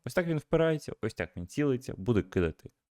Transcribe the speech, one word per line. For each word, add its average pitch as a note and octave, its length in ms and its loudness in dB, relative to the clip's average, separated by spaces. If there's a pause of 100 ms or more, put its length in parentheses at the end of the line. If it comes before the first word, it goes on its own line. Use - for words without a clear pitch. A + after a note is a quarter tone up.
Ось B2 100 -8
так F3 120 2
він D#3+ 120 0
впирається, D#3+ 540 0 (100)
ось A2 120 -4
так - 220 -6
він F2+ 100 -8
цілиться, C3+ 500 -2
буде G2 260 4
кидати - 480 0 (220)